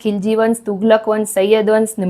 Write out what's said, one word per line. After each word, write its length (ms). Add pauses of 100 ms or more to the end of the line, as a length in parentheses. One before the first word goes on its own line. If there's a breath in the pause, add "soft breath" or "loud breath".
ખિલજી 380
વંશ, 260
તુગલક 440
વંશ, 260
સૈયદ 360
વંશ 240
ને 120